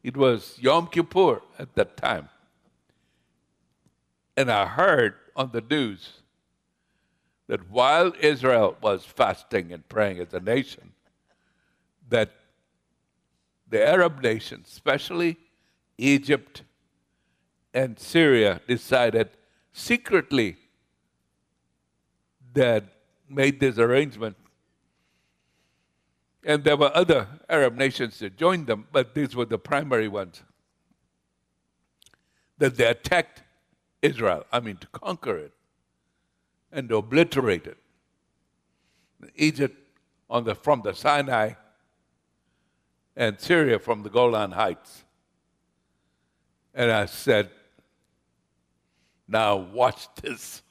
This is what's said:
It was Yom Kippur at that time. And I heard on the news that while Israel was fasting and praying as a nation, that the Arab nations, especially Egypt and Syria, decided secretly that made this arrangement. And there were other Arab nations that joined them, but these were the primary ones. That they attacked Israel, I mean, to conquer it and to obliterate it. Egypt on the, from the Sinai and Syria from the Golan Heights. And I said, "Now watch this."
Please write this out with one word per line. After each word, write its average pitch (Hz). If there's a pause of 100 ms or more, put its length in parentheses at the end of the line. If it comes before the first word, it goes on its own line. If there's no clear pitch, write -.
It 127
was 131
Yom 156
Kippur 170 (180)
at -
that -
time. 82 (2000)
And 131
I 101
heard 139 (200)
on 131
the 117
news 117 (1300)
that 95
while 147
Israel 127
was 101
fasting 95
and 80
praying 101
as 87
a 90
nation, 110 (1160)
that 110 (1400)
the 110
Arab 165
nations, 113
especially 170 (600)
Egypt 139 (1080)
and 123
Syria, 120
decided 117 (440)
secretly 143 (2000)
that 120 (440)
made 139
this 131
arrangement. 117 (2000)
And 151
there 147
were 147
other 160 (220)
Arab 135
nations 127
that 98
joined 165
them, 107
but 127
these 147
were 120
the 110
primary 131
ones. 98 (2250)
That 135
they 123
attacked - (580)
Israel, 110
I 120
mean, 104
to -
conquer -
it 76 (1200)
and 127
to 113
obliterate 123
it. - (1600)
Egypt 143 (540)
on 120
the, 107
from 135
the 98
Sinai 131 (1600)
and 110
Syria 151
from 107
the 104
Golan 110
Heights. 90 (1700)
And 120
I 104
said, 104 (1800)
"Now 104
watch 104 (140)
this." -